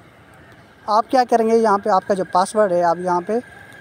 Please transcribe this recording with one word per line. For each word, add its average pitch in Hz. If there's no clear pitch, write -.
आप 214
क्या 254
करेंगे, 226
यहाँ 214
पे 208
आपका 190
जो 185
password 196
है 175
आप 170
यहाँ 180
पे 214